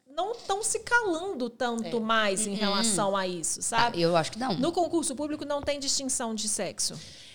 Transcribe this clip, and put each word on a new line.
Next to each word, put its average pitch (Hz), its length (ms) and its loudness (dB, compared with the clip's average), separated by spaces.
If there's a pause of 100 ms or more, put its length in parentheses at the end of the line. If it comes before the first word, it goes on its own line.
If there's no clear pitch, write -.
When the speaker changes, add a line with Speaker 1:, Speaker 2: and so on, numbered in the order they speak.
(160)
Speaker 1:
não 392 200 -2
tão 403 280 -4
se 453 160 0
calando 349 720 0
tanto 233 480 -2
Speaker 2:
É. - 20 0
Speaker 1:
mais 220 480 2
em 202 40 -4
Speaker 3:
Uhum. 202 60 -2
Speaker 1:
relação 202 600 2
a 185 100 0
isso, 160 340 -2
sabe? 226 360 2
Speaker 3:
Ah, 170 40 2
eu 170 140 4
acho 160 160 4
que 220 80 -10
não. 247 140 0
Speaker 1:
No 262 180 2
concurso 330 440 0
público 294 280 -4
não 285 180 -2
tem 285 180 -2
distinção 262 540 -2
de 214 140 -4
sexo. - 500 -2 (380)